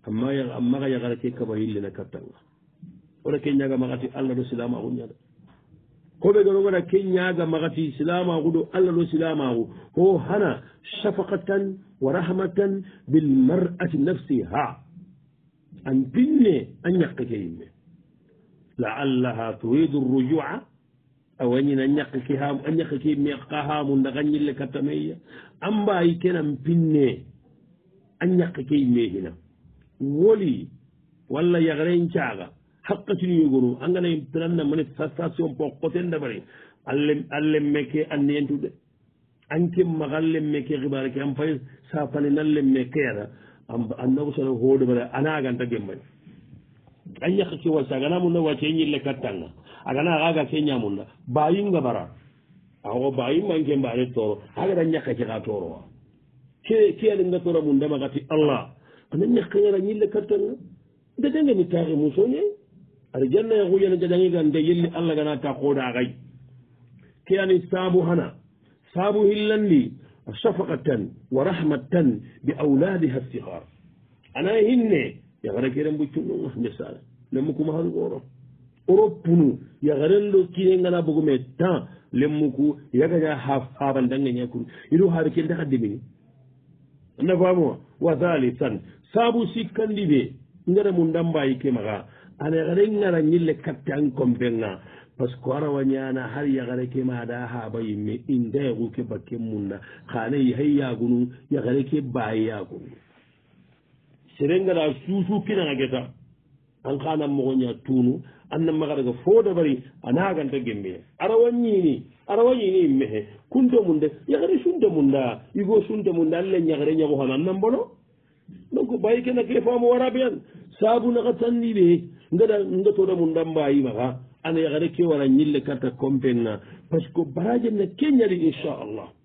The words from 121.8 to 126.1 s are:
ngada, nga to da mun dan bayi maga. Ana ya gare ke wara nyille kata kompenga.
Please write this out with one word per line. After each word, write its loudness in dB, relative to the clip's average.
ngada, 4
nga 2
to 4
da 0
mun 2
dan 0
bayi 2
maga. -2
Ana -2
ya 2
gare 0
ke 0
wara 2
nyille 4
kata -4
kompenga. 0